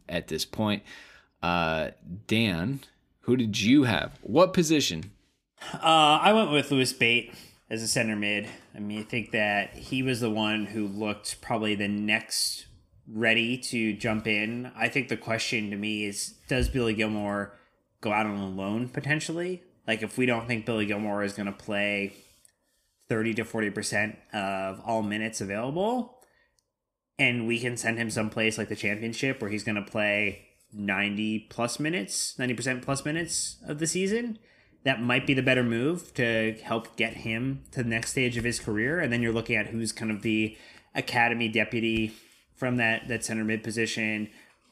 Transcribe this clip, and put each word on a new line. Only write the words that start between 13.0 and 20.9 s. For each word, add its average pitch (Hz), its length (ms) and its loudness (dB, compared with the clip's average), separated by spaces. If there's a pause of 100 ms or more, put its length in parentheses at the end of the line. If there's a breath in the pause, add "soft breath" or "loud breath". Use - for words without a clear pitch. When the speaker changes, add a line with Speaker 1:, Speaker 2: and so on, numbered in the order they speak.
Speaker 2:
ready 113 520 2
to 113 340 -2
jump 110 340 -2
in. 117 480 -2
I 113 140 0
think 127 200 -2
the 113 100 -2
question 113 520 -2
to 104 60 -6
me 107 300 -2
is, - 300 -8 (120)
does 127 220 2
Billy 117 240 2
Gilmore 104 580 -2 (480 soft breath)
go 107 120 -2
out 107 120 4
on 104 140 -2
a 98 100 -2
loan 101 400 -2
potentially? 160 760 -4 (240)
Like, 110 160 0
if 107 140 -6
we 127 80 2
don't 117 220 2
think 117 180 -2
Billy 110 220 0
Gilmore 104 360 -2